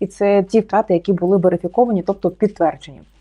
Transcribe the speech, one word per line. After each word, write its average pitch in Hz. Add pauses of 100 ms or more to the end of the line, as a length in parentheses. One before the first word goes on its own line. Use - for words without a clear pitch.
і 202
це 202
ті 214
втрати, 208
які 175
були 180
верифіковані, 180
тобто 196
підтверджені. 165 (200)